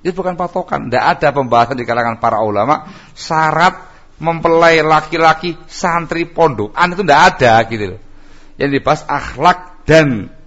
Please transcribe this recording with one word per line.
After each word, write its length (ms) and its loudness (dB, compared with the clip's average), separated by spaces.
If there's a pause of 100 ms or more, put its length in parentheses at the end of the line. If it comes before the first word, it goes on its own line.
Itu 160 -6
bukan 220 -6
patokan. 500 -6
Nggak 160 -2 (140)
ada 160 2
pembahasan 420 0
di 80 -6
kalangan 320 -2
para 240 -2
ulama 480 -2 (240)
syarat 760 -2 (260)
mempelai 640 2
laki-laki 880 0
santri 580 -4
pondokan 720 -2
itu 80 -6
nggak 200 4 (120)
ada 320 4
gitu 180 -6 (120)
loh. 40 -20 (540)
Yang 140 -4 (100)
dibahas 260 -2
akhlak 800 -2
dan 460 2 (160)